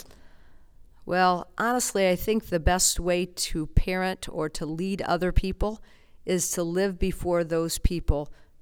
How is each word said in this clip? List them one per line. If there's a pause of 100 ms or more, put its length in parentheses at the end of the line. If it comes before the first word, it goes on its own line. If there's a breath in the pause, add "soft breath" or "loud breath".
(1040 soft breath)
Well,
honestly,
I
think
the
best
way
to
parent
or
to
lead
other
people (440 soft breath)
is
to
live
before
those
people (300 soft breath)